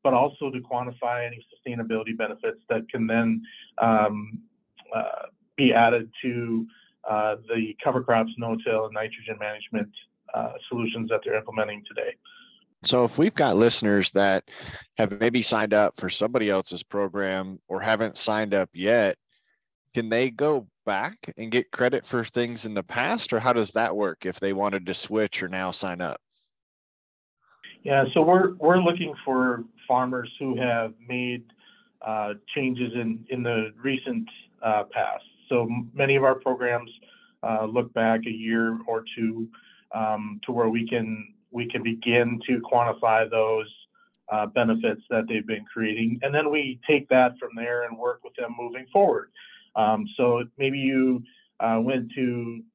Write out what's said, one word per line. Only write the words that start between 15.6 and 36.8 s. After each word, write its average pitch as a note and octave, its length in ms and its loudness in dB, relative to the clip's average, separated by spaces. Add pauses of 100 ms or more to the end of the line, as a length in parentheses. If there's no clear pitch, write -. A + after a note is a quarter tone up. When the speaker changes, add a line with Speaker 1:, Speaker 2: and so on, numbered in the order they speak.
Speaker 2:
up G#2 260 4
for F2+ 100 -4
somebody A2 400 0
else's F#2+ 320 -2
program F#2+ 840 -4
or F#2 140 -6
haven't A2 360 0
signed G#2+ 360 -2
up F#2+ 200 0
yet, G2+ 440 2 (760)
can A2+ 140 -4
they A#2+ 220 0
go C3+ 380 -2 (180)
back A2 320 -4 (180)
and A2+ 160 -10
get B2 200 0
credit B2 340 0
for A#2+ 180 -2
things A#2 420 -4
in G#2+ 80 -8
the G2 100 -4
past, B2 500 -4
or A2+ 60 0
how B2 120 2
does A2+ 220 0
that A2 200 0
work G2 320 -2
if F2+ 140 -6
they G2 140 -2
wanted G2 320 -2
to F#2 80 -6
switch G#2+ 500 -2
or F2+ 60 -8
now F#2 220 -4
sign F2+ 280 -6
up? E2+ 220 -6 (1600)
Speaker 1:
Yeah, C3+ 300 4
so E3 80 6
we're, F#3 340 6
we're E3+ 240 6
looking E3+ 340 0 (120)
for B2+ 380 0 (240)
farmers B2+ 500 0
who C3 200 -4
have A#2 360 0 (120)
made, B2 400 -6 (600)
uh, G#2+ 300 -4 (180)
changes B2 400 -2
in, A2+ 360 -4
in B2 120 -4
the A2+ 300 0 (100)
recent, B2 480 -4 (320)
uh, G#2+ 300 2
past. G#2 320 -4 (240)
So A#2+ 160 2
m-, A#2+ 300 -4
many C#3 220 2
of C3+ 80 4
our C3 120 6
programs, B2 560 -2 (500)